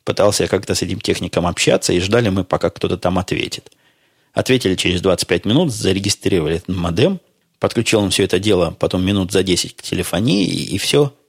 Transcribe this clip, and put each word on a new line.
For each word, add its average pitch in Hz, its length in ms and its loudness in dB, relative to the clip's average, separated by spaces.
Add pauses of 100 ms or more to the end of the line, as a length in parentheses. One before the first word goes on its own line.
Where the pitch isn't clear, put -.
пытался 98 440 2
как-то 98 260 -2
с - 80 -4
этим 92 180 -4
техником 87 460 -2
общаться, - 460 2
и 90 80 2
ждали 107 280 2
мы, 95 160 0
пока - 260 -2
кто-то 92 280 -4
там 92 200 0
ответит. - 520 -6 (600)
Ответили 120 420 2
через 87 260 0
двадцать 90 280 2
пять 87 160 0
минут, 139 280 2
зарегистрировали 95 840 0
этот - 120 -8
модем, 95 520 0 (380)
подключил - 420 0
он 98 100 2
все 98 140 2
это 92 140 2
дело 90 400 2
потом 92 240 0
минут 95 300 0
за 95 120 4
десять - 320 -2
к - 60 -18
телефонии, 104 640 0
и, - 300 -4
и 95 40 -2
все 143 360 2 (140)